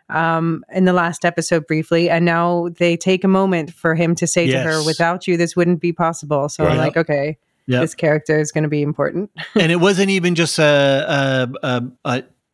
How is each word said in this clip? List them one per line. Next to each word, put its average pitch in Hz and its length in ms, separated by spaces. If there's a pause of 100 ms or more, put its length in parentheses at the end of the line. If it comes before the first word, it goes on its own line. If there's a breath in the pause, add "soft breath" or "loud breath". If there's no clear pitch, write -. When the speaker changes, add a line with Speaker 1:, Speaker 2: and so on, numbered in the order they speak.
(100)
Speaker 1:
um, 165 540 (100)
in 185 120
the 180 60
last 175 320
episode 170 420
briefly, 165 440
and 170 160
now 170 420 (100)
they 170 180
take 185 280
a 190 40
moment 190 440
for 160 220
him 170 220
to 170 100
say 170 240
to 131 100
her, 160 180
Speaker 2:
Yes. 151 80
Speaker 1:
"Without 165 400
you, 175 120
this 170 180
wouldn't 175 240
be 175 120
possible." 151 580
So 156 140
I'm - 140
Speaker 3:
Right. - 0
Speaker 1:
like, - 200
"Okay, 151 380 (300)
Speaker 2:
Yep. 127 160
Speaker 1:
this - 120
character 151 440
is 151 140
gonna 156 160
be 147 140
important." 147 480 (140)
<laughs> - 100
Speaker 2:
And 165 180
it 175 80
wasn't 196 300
even 180 240
just 160 240
a, 139 920 (140)
a, 147 40
a, 123 160 (240)
a, 131 180 (300)